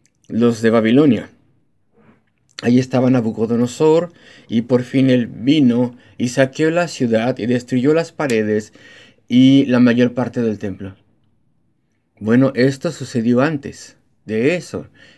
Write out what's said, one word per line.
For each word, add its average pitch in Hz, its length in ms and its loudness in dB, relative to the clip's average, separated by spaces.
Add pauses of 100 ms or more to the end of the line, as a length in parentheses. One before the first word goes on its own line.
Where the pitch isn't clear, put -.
(280)
los 117 320 0
de 113 80 0
Babilonia. 113 640 2 (1300)
Allí 123 180 2
estaba 127 300 0
Nabucodonosor, 120 1040 0 (360)
y 113 140 -2
por 123 200 0
fin 135 260 0
él 123 180 2
vino 123 680 0 (220)
y 120 100 -2
saqueó 135 420 -2
la 170 160 -2
ciudad 120 520 -2
y 107 80 -6
destruyó 127 480 0
las 165 180 -4
paredes 110 600 -2 (520)
y 131 400 4
la 123 140 2
mayor 120 320 2
parte 120 300 -6
del 107 160 -4
templo. 98 380 -12 (1200)
Bueno, 123 340 2
esto 135 380 -2
sucedió 123 480 -2
antes 139 560 -6 (300)
de 117 280 -2
eso. 104 320 -10 (320)